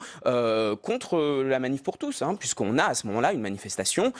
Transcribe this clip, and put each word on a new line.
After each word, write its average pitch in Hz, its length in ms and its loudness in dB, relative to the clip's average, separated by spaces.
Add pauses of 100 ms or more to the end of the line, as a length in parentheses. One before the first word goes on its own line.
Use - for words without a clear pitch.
(260)
euh, 113 480 2
contre, 220 420 -2
euh, 147 280 2
la 131 160 2
Manif 131 240 -2
pour - 140 -4
tous, 285 240 -4
hein, 160 120 0
puisqu'on 117 440 0
a 185 80 4
à 151 80 0
ce - 120 -4
moment-là 113 260 2
une 156 80 -2
manifestation, 101 800 -2